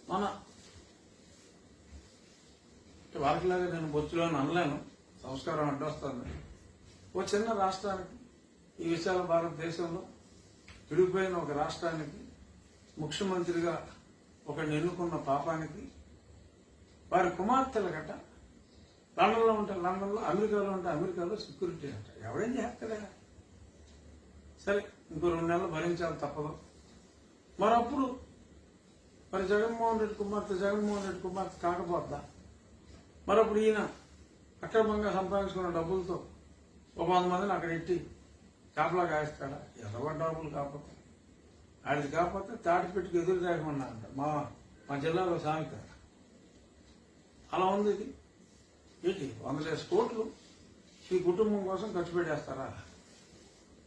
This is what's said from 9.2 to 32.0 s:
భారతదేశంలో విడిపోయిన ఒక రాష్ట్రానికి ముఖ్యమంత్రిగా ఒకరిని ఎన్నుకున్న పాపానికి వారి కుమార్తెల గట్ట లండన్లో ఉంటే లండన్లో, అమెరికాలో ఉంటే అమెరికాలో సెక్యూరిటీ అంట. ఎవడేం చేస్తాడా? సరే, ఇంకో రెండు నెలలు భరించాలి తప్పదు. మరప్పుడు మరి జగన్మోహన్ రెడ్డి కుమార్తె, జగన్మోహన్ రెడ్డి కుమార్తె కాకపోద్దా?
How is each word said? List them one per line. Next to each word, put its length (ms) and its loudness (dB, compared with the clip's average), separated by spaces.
భారతదేశంలో 880 -2
విడిపోయిన 440 4
ఒక 160 -2
రాష్ట్రానికి 720 -2
ముఖ్యమంత్రిగా 960 -2
ఒకరిని 280 -2
ఎన్నుకున్న 400 0
పాపానికి 760 -2
వారి 240 4
కుమార్తెల 520 2
గట్ట 240 -6
లండన్లో 340 6
ఉంటే 200 0
లండన్లో, 440 0
అమెరికాలో 540 2
ఉంటే 180 -2
అమెరికాలో 460 -2
సెక్యూరిటీ 520 -6
అంట. 180 -10
ఎవడేం 360 -2
చేస్తాడా? 500 -6
సరే, 220 0
ఇంకో 180 0
రెండు 180 2
నెలలు 200 2
భరించాలి 480 -2
తప్పదు. 420 -6
మరప్పుడు 600 4
మరి 140 0
జగన్మోహన్ 520 2
రెడ్డి 160 0
కుమార్తె, 420 -2
జగన్మోహన్ 480 2
రెడ్డి 160 -6
కుమార్తె 380 -4
కాకపోద్దా? 720 -2